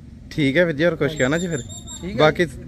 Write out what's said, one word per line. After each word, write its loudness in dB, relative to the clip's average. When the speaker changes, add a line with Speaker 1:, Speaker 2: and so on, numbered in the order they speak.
Speaker 1:
ਠੀਕ 2
ਹੈ 6
ਵੀਰ 0
ਜੀ, 2
ਹੋਰ 2
ਕੁਛ 2
Speaker 2:
ਹਾਂਜੀ। -6
Speaker 1:
ਕਹਿਣਾ 2
ਜੀ -4
ਫਿਰ? -4
Speaker 2:
ਠੀਕ -8
ਹੈ। -4
Speaker 1:
ਬਾਕੀ 4